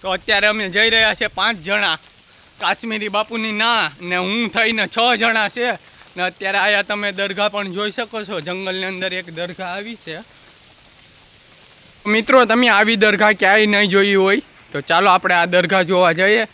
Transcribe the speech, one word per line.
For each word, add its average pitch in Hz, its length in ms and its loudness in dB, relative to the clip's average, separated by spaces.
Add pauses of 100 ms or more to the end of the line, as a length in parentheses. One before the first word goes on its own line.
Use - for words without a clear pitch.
તો 190 80 -8
અત્યારે 202 380 0
અમે 208 220 -2
જઈ 214 200 2
રહ્યા 220 240 2
છે 208 140 -4
પાંચ 208 300 -2
જણા 180 400 -2 (640)
કાશ્મીરી 214 480 -4
બાપુની 214 440 -4
ના, 214 400 0 (100)
ને 180 140 -4
હું 202 340 -2
થઈને 220 380 0
છ 240 320 0
જણા 220 300 0
છે. 240 220 -4 (460)
ને 180 60 -4
અત્યારે 190 340 -4
આયા 202 240 2
તમે 208 300 -4
દરગાહ 196 380 -2
પણ 196 220 -6
જોઈ 202 200 -6
શકો 220 320 -8
છો, 190 160 -8
જંગલની 185 460 -6
અંદર 185 280 -6
એક 175 200 -10
દરગાહ 175 340 -10
આવી 208 280 -10
છે. 160 220 -14 (1900)
મિત્રો, 226 400 4
તમે 233 240 2
આવી 214 260 4
દરગાહ 214 360 2
ક્યાંય 208 340 4
નહીં 208 240 2
જોઈ 196 260 2
હોય 196 260 2 (300)
તો 143 100 -6
ચાલો 180 280 2
આપણે 180 260 2
આ 170 100 4
દરગાહ 180 380 2
જોવા 180 280 2
જઈએ 202 420 2